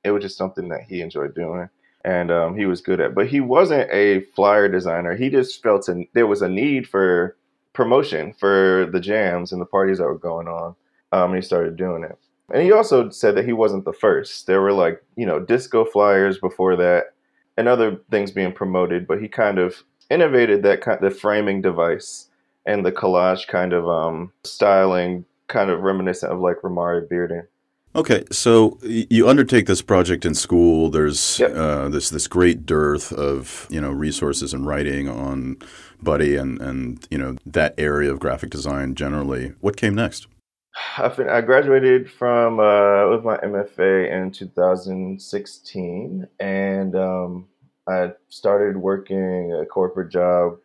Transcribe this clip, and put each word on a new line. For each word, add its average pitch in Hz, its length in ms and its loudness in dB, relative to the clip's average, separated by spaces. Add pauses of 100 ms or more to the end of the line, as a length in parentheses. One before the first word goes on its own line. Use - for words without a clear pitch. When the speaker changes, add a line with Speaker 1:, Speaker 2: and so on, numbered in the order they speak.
Speaker 1:
It 101 80 0
was 101 100 0
just 98 160 -12
something 95 300 -6
that 82 140 -8
he 90 180 -10
enjoyed 76 340 -8
doing, 87 340 -8 (360)
and, 87 260 -2
um, 85 260 0
he 104 80 -4
was 90 160 -2
good 95 200 -2
at. 71 120 0
But 101 140 0
he 139 140 0
wasn't 139 500 2
a 101 300 4 (160)
flyer 101 320 4
designer. 87 480 -2
He 131 140 -4
just 131 300 0
felt 101 280 2
an, 90 240 -6
there 117 160 4
was 101 140 0
a 90 60 0
need 123 400 -2
for 92 480 0 (360)
promotion 113 640 0
for 95 580 2
the 92 80 -2
jams 92 500 -2
and 92 100 -6
the 87 60 -6
parties 95 320 0
that 90 60 -2
were 78 120 -2
going 85 300 -8
on, 85 300 -10 (340)
um, 90 220 2
and 92 100 -2
he - 0 -
started 85 340 -2
doing 85 280 -6
it. - 120 -14 (380)
And 139 80 4
he 180 80 2
also 151 400 4
said 104 240 2
that 98 120 0
he 123 60 -2
wasn't 101 320 0
the - 80 -6
first. - 540 0
There 95 140 4
were, 98 120 2
like, 87 300 0 (140)
you 117 100 -4
know, 80 140 0
disco - 440 0
flyers 98 540 2
before 92 380 0
that 87 380 2 (420)
and 113 100 0
other 113 320 2 (140)
things 101 180 0
being 92 220 -2
promoted, 90 560 -2
but 104 120 -2
he 107 60 -8
kind 104 320 -2
of 90 240 -2 (260)
innovated 127 540 4
that 98 220 2
ki-, 110 160 -2
the 98 100 2
framing 104 520 -2
device 85 680 -2 (360)
and 101 220 -2
the 92 60 0
collage 92 560 0
kind 90 240 0
of, 85 160 0
um, 82 440 -2 (120)
styling 92 800 2 (260)
kind 101 180 0
of 87 140 -2
reminiscent 95 500 -2
of, 90 80 -4
like, 90 220 -2
Romare 87 440 -4
Bearden. 85 400 -6 (480)
Speaker 2:
Okay, 135 360 0
so 113 520 4
y-, 113 280 -4
you 113 180 6
undertake 131 380 4
this 95 160 0
project 90 420 2
in 82 100 0
school. 82 540 4
There's, 73 520 0
Speaker 1:
Yep. 123 140 2
Speaker 2:
uh, 73 340 -2
this, 73 200 -4
this 73 200 -6
great 87 360 2
dearth 76 480 0
of, 69 560 -6
you 80 120 -6
know, 69 100 -6
resources 71 640 -4
and 67 120 -6
writing 71 420 -4
on 65 500 -8 (420)
Buddy 76 360 0
and, 67 260 -6
and, 65 480 -10
you 78 80 -4
know, 65 260 -6
that 76 320 -2
area 73 340 0
of 67 100 -6
graphic 67 280 -4
design 71 460 -6
generally. 69 680 -6
What 101 160 -2
came 104 180 -2
next? - 340 -6 (680)
Speaker 1:
I 117 120 0
fin-, 127 200 -2
I 120 120 2
graduated 131 680 4
from, 120 520 0
uh, 101 500 6
with 113 140 0
my 110 180 -2
M 101 140 -4
F 101 220 -6
A 95 300 2
in 92 220 -4
two 95 160 -16
thousand 92 760 -2
sixteen, 101 1080 -10 (100)
and, 98 560 -4
um, 92 540 -4 (400)
I 90 240 -2 (160)
started 101 480 -2
working 95 760 -4
a 80 140 -4
corporate 92 460 -4
job 90 520 0